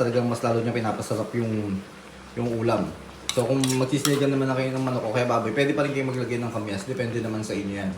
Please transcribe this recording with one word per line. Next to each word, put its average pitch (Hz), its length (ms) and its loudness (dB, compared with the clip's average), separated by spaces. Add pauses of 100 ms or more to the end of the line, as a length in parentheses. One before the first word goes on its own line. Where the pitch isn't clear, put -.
Talagang 120 240 2
mas 120 160 0
lalo 113 240 2
niya 117 80 0
pinapasarap 107 640 -2
yung, 107 400 0 (640)
yung 120 160 0
ulam. 113 320 2 (480)
So, 127 80 4
kung 135 160 2
magsisinigang 135 720 2
naman 135 160 2
na 131 80 2
kayo 131 160 0
ng 131 80 -2
manok 123 240 0
o 110 80 0
kaya 123 160 2
baboy, 113 240 2
pwede 139 240 2
pa 147 80 2
rin 139 80 0
kayo 131 160 0
maglagay 123 320 -2
ng 120 80 -2
kamyas. 104 400 -4
Depende 120 320 -2
naman 110 240 -2
sa 98 80 -6
inyo 98 320 -2
yan. 95 140 -2